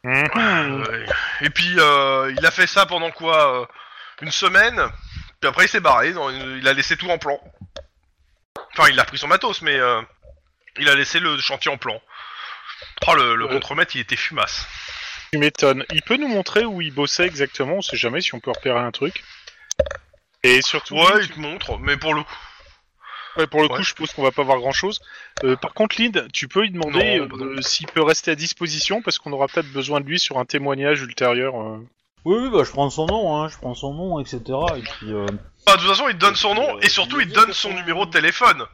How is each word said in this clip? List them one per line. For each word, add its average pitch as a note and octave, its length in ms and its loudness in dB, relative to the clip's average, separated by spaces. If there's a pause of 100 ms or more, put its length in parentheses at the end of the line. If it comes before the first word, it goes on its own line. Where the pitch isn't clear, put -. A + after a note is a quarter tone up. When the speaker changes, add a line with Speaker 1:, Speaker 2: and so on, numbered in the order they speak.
Speaker 1:
Mhm. C3+ 320 2
Speaker 2:
Euh, C#3 680 -2 (360)
et D3 80 0
puis, F3+ 280 -2
euh, C3+ 580 4
il D3 100 2
a E3 40 8
fait F3+ 160 2
ça F#3+ 200 4
pendant E3 240 -4
quoi, D#3 520 4
euh, A#2 40 -8 (560)
une D#3 80 -10
semaine, G3 500 4 (600)
puis D3 80 0
après E3+ 180 4
il - 20 0
s'est G#3 120 0
barré, C#3+ 320 4
non, D3+ 180 -4
il, C3 280 -8
il C3 100 2
a C3+ 40 6
laissé C#3 240 0
tout F3+ 140 -6
en E3 80 2
plan. C#3+ 200 -2 (1300)
Enfin, D#3 180 6
il C3+ 80 2
a B2+ 40 4
repris C#3 160 -2
son C#3+ 100 -6
matos, F#3+ 340 0
mais, D3+ 160 0
euh, B2 220 2 (760)
il C#3+ 100 2
a C#3+ 60 8
laissé C#3 260 0
le D#3+ 180 0
chantier C#3 320 -2
en C#3 60 -4
plan. A2+ 240 -8 (1080)
Oh, E3 60 6
le, B2 200 4
le A2+ 120 0
Speaker 1:
Euh. - 20 -4
Speaker 2:
contremaître, C#3+ 480 -2
il C3 40 -4
était A#2+ 160 -4
fumasse. - 500 -4 (680)
Speaker 1:
Tu D3+ 60 -2
m'étonnes. C#3+ 540 2
Il - 100 -2
peut A#3 140 0
nous D4 120 -2
montrer G#3 360 0
où G3+ 160 -6
il D#3 120 -6
bossait C#3+ 340 0
exactement, C#3+ 500 -2
on G3 60 -4
sait - 140 -6
jamais B2+ 240 -2
si - 140 -4
on A#2+ 60 -12
peut B2+ 120 -6
repérer B2 260 -2
un A#2+ 140 -2
truc. - 300 -6 (1200)
Et B2+ 180 6
surtout, D3 320 -4
Speaker 2:
Ouais, D3+ 80 4 (100)
Speaker 1:
Lynn, G#3+ 100 6
Speaker 2:
il F3 60 -4
Speaker 1:
tu - 60 -14
Speaker 2:
te D3+ 60 -12
montre, D3+ 380 -8
mais C#3+ 180 -2
pour D3+ 180 -2
le D3+ 80 0
coup. - 160 -14 (1000)
Speaker 1:
Ouais, D#3+ 100 0
pour D3+ 160 0
le D3+ 60 2
Speaker 2:
Ouais. B2+ 80 -2
Speaker 1:
coup, C3+ 60 -2
je - 60 -2
suppose - 240 -8
qu'on D3 100 -4
va C3+ 100 2
pas D3 100 -2
voir C3 160 2
grand-chose. C#3 420 -2 (440)
Euh, C3 120 4
par - 180 -10
contre, G#3+ 260 0
Lynn, G#3+ 320 -2
tu - 160 -6
peux F#3+ 140 0
lui A3 80 -2
demander, E3+ 500 0
Speaker 2:
Non, C#3+ 60 -4
bah C3 120 -12
non. C3 80 -8
Speaker 1:
euh, C3+ 160 -8
s'il - 240 -4
peut - 160 0
rester D#3 280 2
à D#3+ 40 2
disposition, D#3+ 680 -4
parce - 160 -2
qu'on D3 140 -10
aura C#3 160 0
peut-être D#3 240 -4
besoin C#3 280 -2
de C#3 60 -12
lui D#3+ 120 -4
sur - 200 -2
un B2 60 -2
témoignage C#3 580 -2
ultérieur, B2 580 -2
euh. A2 180 -8 (460)
Speaker 3:
Oui, F#3 140 2
oui, B3+ 120 -4
bah, F#3 140 4
je - 60 -4
prends C#3 200 0
son D#3 160 -4
nom, F#3 300 -2
hein, D#3 120 -2
je D3+ 80 -14
prends B2 180 -10
son C#3 200 -10
nom, E3+ 260 -6
et C3 60 -8
cetera, C3+ 500 -4
et A#2+ 60 -12
puis, G#2+ 300 -12
euh, G#2 140 -4 (400)
Speaker 2:
Bah, G3 100 8
de F3+ 40 -2
toute F3+ 80 0
façon, G#3 200 2
il A3+ 60 -2
te E3 60 -8
donne G3+ 160 4
son G#3 180 0
nom, C4 220 0
Speaker 3:
euh, - 40 -14
Speaker 2:
et - 80 4
surtout, A#3+ 320 0
Speaker 3:
il G#3+ 80 0
Speaker 2:
il D#3 40 -10
te - 60 -10
donne A3 120 6
Speaker 3:
dit F#3+ 60 -8
Speaker 2:
son G#3 140 -4
Speaker 3:
que G3 60 -6
Speaker 2:
numéro F3 300 -4
de E3+ 40 -14
téléphone. E3 640 4